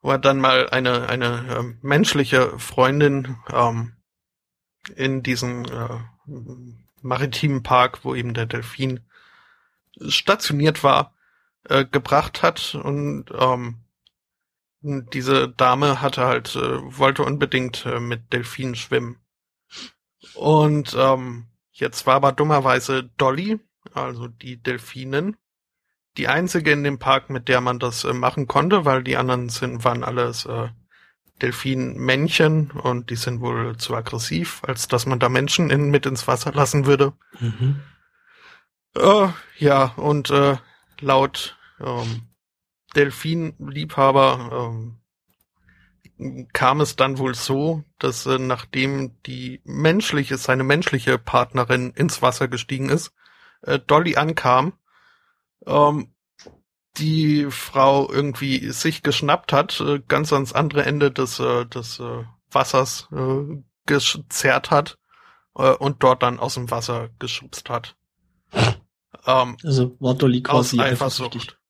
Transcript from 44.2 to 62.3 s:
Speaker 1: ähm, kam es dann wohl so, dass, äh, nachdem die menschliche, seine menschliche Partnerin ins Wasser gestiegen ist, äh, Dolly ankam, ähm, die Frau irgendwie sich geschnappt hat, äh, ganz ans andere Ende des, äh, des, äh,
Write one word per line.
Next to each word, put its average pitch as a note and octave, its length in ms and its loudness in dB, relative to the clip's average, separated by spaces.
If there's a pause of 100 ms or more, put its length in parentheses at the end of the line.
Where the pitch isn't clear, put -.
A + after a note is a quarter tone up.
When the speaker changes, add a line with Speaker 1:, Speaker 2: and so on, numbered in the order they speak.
Speaker 1:
ähm, A2+ 240 -12 (1600)
kam C#3 280 2
es D3 140 0
dann C3+ 240 0
wohl C3 160 -2
so, D3 480 -2 (160)
dass, - 260 -4
äh, C3 140 0
nachdem C3 880 -4
die B2+ 380 -12
menschliche, C#3+ 720 0
seine C3 260 0
menschliche C3+ 560 2
Partnerin B2 720 0
ins - 320 -2
Wasser B2+ 240 2
gestiegen C3 420 -6
ist, E3 240 -2 (480)
äh, C#3 160 -2
Dolly D#3 380 4
ankam, C#3+ 580 2 (920)
ähm, D3 460 2 (840)
die D3+ 540 2
Frau C#3 600 2
irgendwie C3+ 600 -2
sich D#3 320 -4
geschnappt D3 500 0
hat, - 260 2
äh, C#3+ 280 -2
ganz D3+ 260 0
ans C#3 200 -2
andere C#3+ 320 0
Ende C#3+ 260 0
des, B2+ 280 -4
äh, B2 280 0
des, A#2 320 -12
äh, A#2+ 240 -10 (260)